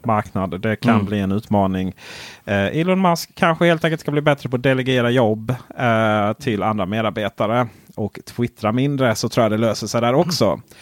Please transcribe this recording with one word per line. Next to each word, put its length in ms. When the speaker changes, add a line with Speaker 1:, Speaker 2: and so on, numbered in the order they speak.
Speaker 1:
marknad. 580
Det 140
kan 180
Speaker 2:
Mm. 120
Speaker 1:
bli 140
en 120
utmaning. 560
Eh, 340
Elon 220
Musk 340
kanske 300
helt 180
enkelt 180
ska 100
bli 100
bättre 280
på 60
att 80
delegera 460
jobb, 460
eh, 560
till 300
andra 220
medarbetare 840
och 300
twittra 460
mindre, 440
så 140
tror 140
jag 80
det 60
löser 300
sig 140
där 120
också. 480